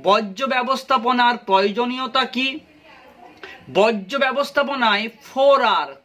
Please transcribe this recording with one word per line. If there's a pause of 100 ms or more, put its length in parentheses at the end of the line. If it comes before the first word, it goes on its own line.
বর্জ্য
ব্যবস্থাপনার
প্রয়োজনীয়তা
কি? (1120)
বর্জ্য
ব্যবস্থাপনায় (140)
ফোর
আর (180)